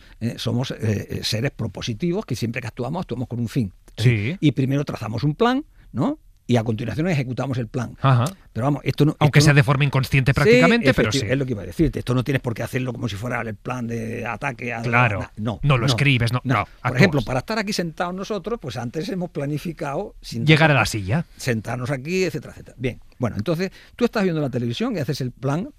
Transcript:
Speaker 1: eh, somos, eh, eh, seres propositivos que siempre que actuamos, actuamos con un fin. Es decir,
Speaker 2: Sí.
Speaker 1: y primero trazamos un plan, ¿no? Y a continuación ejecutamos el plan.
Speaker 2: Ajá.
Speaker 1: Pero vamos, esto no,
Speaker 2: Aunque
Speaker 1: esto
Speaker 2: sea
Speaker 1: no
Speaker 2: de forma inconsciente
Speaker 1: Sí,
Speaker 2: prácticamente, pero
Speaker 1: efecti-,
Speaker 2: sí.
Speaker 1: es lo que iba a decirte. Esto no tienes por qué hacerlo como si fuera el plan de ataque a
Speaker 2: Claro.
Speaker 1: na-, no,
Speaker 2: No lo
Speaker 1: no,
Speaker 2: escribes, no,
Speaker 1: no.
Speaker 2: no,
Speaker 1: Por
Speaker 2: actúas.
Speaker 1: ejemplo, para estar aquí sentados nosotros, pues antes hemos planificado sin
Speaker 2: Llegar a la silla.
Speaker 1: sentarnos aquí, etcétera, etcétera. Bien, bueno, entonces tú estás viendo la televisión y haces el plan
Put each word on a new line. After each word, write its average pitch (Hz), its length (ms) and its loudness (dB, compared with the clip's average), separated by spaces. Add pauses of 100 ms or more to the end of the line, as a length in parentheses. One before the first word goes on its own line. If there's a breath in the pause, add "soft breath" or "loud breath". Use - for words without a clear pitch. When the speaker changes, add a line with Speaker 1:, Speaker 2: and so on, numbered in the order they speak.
(200 soft breath)
Speaker 1:
eh, 117 180 -4
somos, 120 320 -2
eh, - 80 -8 (320)
eh, 98 140 -4
seres 113 260 -2
propositivos 170 760 -4
que 127 80 -4
siempre 117 260 -4
que 117 60 -8
actuamos, 131 340 -6
actuamos 131 260 -6
con 117 120 -6
un 117 100 -2
fin. 107 240 -2 (220)
Es 110 100 2
decir, 117 280 2
Speaker 2:
Sí. 196 80 -8
Speaker 1:
y 151 100 6
primero 139 340 0
trazamos 113 380 -6
un 147 100 2
plan, 254 320 2 (260)
¿no? 226 280 -2 (300)
Y 113 60 4
a 117 80 4
continuación 117 460 -2
ejecutamos 127 480 -2
el 120 100 -4
plan. 117 340 -6
Speaker 2:
Ajá. 127 220 4 (300 soft breath)
Speaker 1:
Pero 117 140 -2
vamos, 143 180 0
esto 139 180 2
no, 151 160 2
Speaker 2:
Aunque 151 200 6
Speaker 1:
esto - 80 8
Speaker 2:
sea 147 60 8
Speaker 1:
no 139 40 4
Speaker 2:
de 143 60 8
forma 139 200 2
inconsciente 135 480 2
Speaker 1:
Sí, - 20 4
Speaker 2:
prácticamente, 240 600 6
pero 113 160 2
Speaker 1:
efecti-, 135 100 0
Speaker 2:
sí. 127 100 -2
Speaker 1:
es 131 80 2
lo 139 80 -2
que 127 60 -4
iba 104 120 -6
a - 20 -10
decirte. 120 340 0
Esto 123 140 -2
no 127 100 2
tienes 131 180 0
por 123 120 -2
qué 117 100 -6
hacerlo 127 300 -4
como 117 160 -6
si 101 80 -6
fuera 120 240 -4
el 110 140 -8
plan 127 300 -6
de 110 400 -6
ataque 120 480 -6
a 117 80 -6
Speaker 2:
Claro. 117 380 2
Speaker 1:
na-, 92 160 -8
no, 107 260 -4
Speaker 2:
No 143 140 4
lo 120 60 2
Speaker 1:
no, - 60 2
Speaker 2:
escribes, 123 440 4
no, 127 140 0
Speaker 1:
no. 131 80 2
Speaker 2:
no, 104 100 4
Speaker 1:
Por - 80 -12 (120)
Speaker 2:
actúas. 123 180 -2
Speaker 1:
ejemplo, 147 220 6
para 127 160 -2
estar 220 200 -4
aquí 208 140 -2
sentados 175 420 -4
nosotros, 202 460 -6
pues 131 160 -8
antes 120 320 -6
hemos 180 220 -4
planificado 151 880 -6
sin 117 240 -6
Speaker 2:
Llegar 156 260 6
a - 40 4
la 113 100 4
silla. 107 400 -2 (100)
Speaker 1:
sentarnos 120 560 -4
aquí, 156 320 -2
etcétera, 147 300 -6
etcétera. - 260 -20
Bien, 117 220 -4 (180)
bueno, 120 160 -2
entonces 170 360 -2 (260 soft breath)
tú 240 80 2
estás 226 180 0
viendo 170 160 0
la 147 100 0
televisión 123 460 -2
y 170 40 -2
haces 139 200 -4
el 127 120 -4
plan 151 480 -4